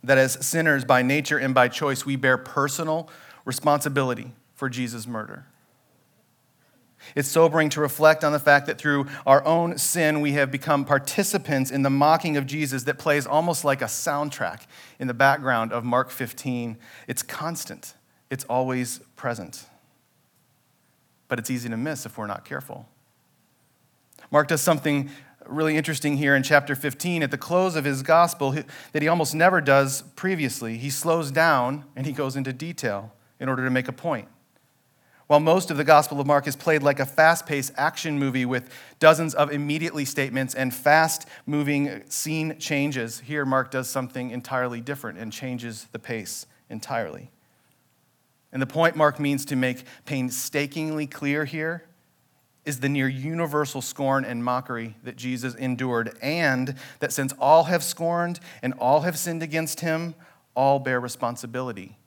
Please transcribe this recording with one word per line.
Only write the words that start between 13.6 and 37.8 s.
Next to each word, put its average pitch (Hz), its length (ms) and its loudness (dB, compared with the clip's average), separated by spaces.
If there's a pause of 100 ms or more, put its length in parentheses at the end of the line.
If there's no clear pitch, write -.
like 135 160 2
a 120 60 -4
soundtrack 143 800 -4 (320)
in 131 80 -6
the 123 60 -4
background 127 600 2
of 117 100 -2
Mark 123 280 0
fifteen. 120 680 -6 (320)
It's - 140 -6
constant. - 720 -10 (340)
It's 135 160 -8
always 127 540 -2 (180)
present. - 480 -8 (1600)
But 120 100 -2
it's 113 100 -8
easy 123 200 -4
to 113 80 -4
miss 143 280 -6
if - 100 -14
we're 107 120 -8
not - 180 -8
careful. 135 420 -12 (1400)
Mark 147 180 4
does - 140 0
something 143 480 2 (380)
really 156 280 0
interesting 147 420 -2
here 139 180 4
in 135 80 4
chapter 143 320 4
fifteen 156 480 -2
at 135 80 -2
the 131 80 -6
close 180 360 0
of 147 100 -2
his 135 180 -2
gospel 165 480 4 (400)
that 156 100 0
he 151 60 2
almost 160 260 2
never 175 260 6
does 139 440 4 (120)
previously. 135 640 -4
He 135 140 -6
slows 160 400 0
down 143 540 2 (100)
and 131 100 -4
he 151 60 -4
goes 135 240 -4
into 135 180 -4
detail 127 600 -6 (260)
in 135 100 -4
order 127 160 0
to 131 60 0
make 127 160 0
a 131 60 -8
point. 127 340 -6 (960)
While 147 140 6
most 165 320 4
of 147 60 -2
the 151 60 0
Gospel 147 360 6
of 139 80 -2
Mark 143 180 4
is 139 100 -4
played 151 280 2
like 143 160 4
a 135 60 2
fast-paced 156 720 2
action 147 420 -2